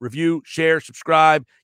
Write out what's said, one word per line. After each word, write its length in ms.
review, 440
share, 360
subscribe. 640